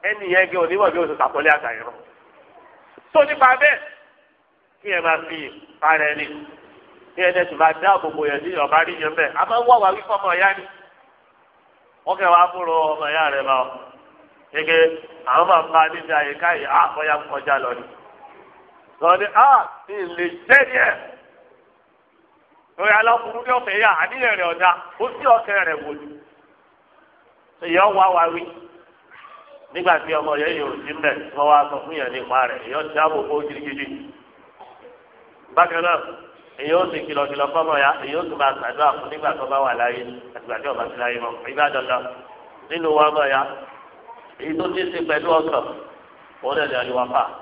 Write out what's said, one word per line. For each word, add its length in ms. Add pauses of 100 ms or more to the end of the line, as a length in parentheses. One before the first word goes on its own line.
Ẹni 240
yẹn 220
gé 80
oníwọ̀ 340
bí 80
ó 60
ṣe 120
sàkọ́lé 320
àgbà 220
yẹn 140
lọ. 80 (1160)
Tó 120
nípa 340
bẹ́ẹ̀, 220 (1040)
kí 80
ẹ 100
máa 160
fi 220 (380)
ara 280
ẹni, 200 (920)
kí 60
ẹ 80
dẹ́sùn 260
máa 160
dá 160
àbòbò 340
yẹn 180
sí 140
ọba 280
rí 120
yẹn 200
bẹ́ẹ̀. 180
A 120
máa 140
ń 60
wá 120
wa 140
wí 100
fọ́mọ 300
ìyá 220
ni. 100 (1400)
Wọ́n 100
kẹ́ 140
wá 160
fúnra 340
ọmọ 260
ìyá 240
rẹ̀ 120
bá 120
ọ. 100 (880)
Gẹ́gẹ́ 280 (420)
àwọn 240
máa 140
bá 200
a 80
níbi 240
àyíká 380
yìí, 140
á, 240
bóyá 260
ń 100
kọjá 320
lọ 140
ni. 120 (1160)
Lọ 160
ní, 140
á, 160 (340)
mi 140
ì 100
lè 200 (140)
jẹ́ 260
ni 120
ẹ̀. 180 (1800)
Lórí 160
alákùnrin 520
ní 60
ọ̀fẹ́ 300
yà, 80 (120)
àníyàn 360
rẹ̀ 140
ọ̀dà, 180 (300)
ó 100
sì 160
ọ̀kẹ́ 400
rẹ̀ 160
wò 120
ni. 140 (1500)
Ìyá 240
wá 220
wá 200
wí. 140 (1300)
Nígbà 280
tí 140
ọmọ 220
yẹn 220
yóò 140 (100)
sí 120
mbẹ̀, 200 (200)
wọ́n 160
wá 80 (100)
sọ 100
fún 180
yẹn 160
nípa 360
rẹ̀, 180
ìyá 160
ti 120
dáàbò 280
bò 200
gidigidi. 460 (1600)
Bákan 340
náà, 140 (580)
èyí 180
ó 140
sì 120
kìlọ̀kìlọ̀ 520
fọ́mọ 260
ya, 140 (100)
èyí 140
ó 60
sì 140
máa 180
ṣàdúrà 400
fún 160
nígbà 220
tó 140
bá 140
wà 140
láyé, 280 (320)
àtìgbà 240
tí 120
ó 40
bá 120
sí 120
láyé 220
mọ́. 140 (140)
Ìbádọ́lá, 500 (720)
nínú 280
wa 160
mọ̀ 180
ya, 120 (960)
èyí 180
tó 120
ti 160
ṣe 220
pẹ̀lú 260
ọkàn, 320 (760)
òun 180
náà 100
ni 80
àlùwàfà. 480 (180)